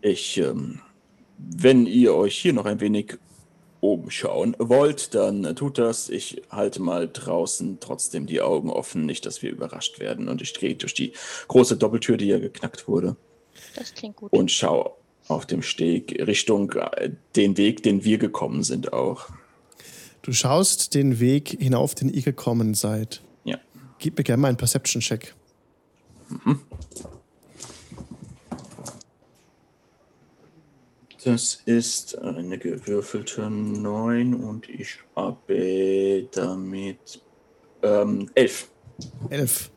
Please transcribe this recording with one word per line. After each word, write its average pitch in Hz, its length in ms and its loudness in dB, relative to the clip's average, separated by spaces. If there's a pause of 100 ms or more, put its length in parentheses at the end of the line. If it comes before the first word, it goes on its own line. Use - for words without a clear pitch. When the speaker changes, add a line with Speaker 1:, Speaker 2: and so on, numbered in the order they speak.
Speaker 1:
Ich, 98 360 0
ähm, 67 420 -2 (560)
wenn 123 500 6
ihr 107 280 6
euch 101 240 2
hier 175 140 4
noch 107 120 0
ein 104 160 0
wenig 104 380 0 (600)
umschauen - 760 0
wollt, 139 560 4
dann 101 420 0
tut 143 220 -4
das. 117 300 0
Ich - 400 -8
halte 101 320 -2
mal 87 320 -2
draußen 87 680 -4
trotzdem 69 460 -6
die 76 140 -2
Augen 73 300 0
offen, - 340 -4
nicht, 71 220 -6
dass - 160 -10
wir - 80 -6
überrascht - 480 -8
werden. - 300 -6
Und - 140 -4
ich - 120 -10
gehe - 220 -4
durch - 180 -8
die - 180 -4 (360)
große 120 280 8
Doppeltür, 113 400 2
die 101 120 0
ja 98 100 4
geknackt - 500 -8
wurde. 98 280 0 (580)
Speaker 2:
Das - 200 -14
klingt 214 220 -16
gut. 202 160 -4
Speaker 1:
Und - 200 4
schau - 440 0 (320)
auf 78 160 -2
dem 82 160 -4
Steg - 680 -2
Richtung, 101 460 2
äh, - 380 -2 (240)
den 101 220 4
Weg, 104 260 2
den 101 220 4
wir 107 140 4
gekommen 80 440 -2
sind, - 300 -4
auch. - 360 -2 (960)
Speaker 3:
Du 131 100 -4
schaust 151 600 2
den 139 260 4
Weg 135 400 2
hinauf, 127 360 2
den 131 120 0
ihr 139 140 0
gekommen 117 520 0
seid. 107 480 -4 (220)
Speaker 1:
Ja. - 140 -6 (400)
Speaker 3:
Gib - 180 -4
mir 147 80 0
gerne 123 160 2
mal 139 80 4
einen 123 80 2
Perception-Check. - 800 -2 (920)
Speaker 1:
Mhm. - 320 -2 (4000)
Das 117 400 0
ist - 540 0
eine 90 400 -8
gewürfelte 104 920 -6
neun 107 840 -2
und 107 340 -8
ich - 300 -14 (180)
habe 95 1160 0
damit, 95 880 -6 (600)
ähm, 104 520 2
elf. - 340 4 (640)
Speaker 3:
Elf. 139 460 -2